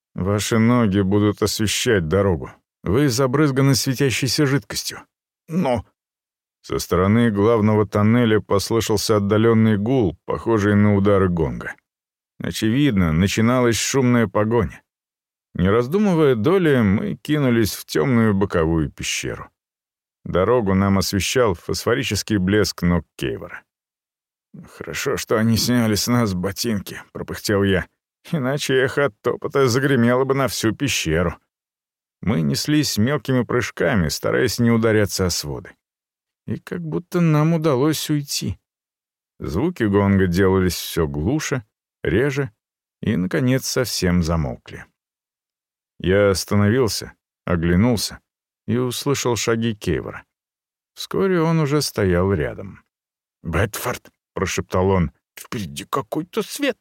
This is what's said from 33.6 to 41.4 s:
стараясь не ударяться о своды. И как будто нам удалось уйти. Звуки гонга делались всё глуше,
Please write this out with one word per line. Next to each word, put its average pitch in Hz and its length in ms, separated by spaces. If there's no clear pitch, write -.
стараясь 120 520
не 117 120
ударяться 107 540
о 87 40
своды. 71 460
И 110 100
как 180 240
будто 170 400
нам 156 320
удалось 151 560
уйти. 143 480
Звуки 120 440
гонга 98 440
делались 92 480
всё - 320
глуше, 107 560